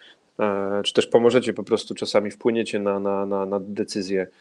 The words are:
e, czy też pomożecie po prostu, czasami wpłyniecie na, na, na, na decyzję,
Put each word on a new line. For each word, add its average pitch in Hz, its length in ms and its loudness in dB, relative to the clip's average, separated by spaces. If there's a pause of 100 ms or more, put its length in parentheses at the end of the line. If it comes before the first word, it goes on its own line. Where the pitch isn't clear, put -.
(400)
e, 101 440 0
czy - 100 -4
też - 120 2
pomożecie 117 460 4
po 107 100 -6
prostu, 104 320 -2
czasami 104 360 0
wpłyniecie 113 480 0
na, 101 220 0
na, 98 260 -2
na, 98 200 -2
na 98 140 -2
decyzję, 95 640 -4 (140)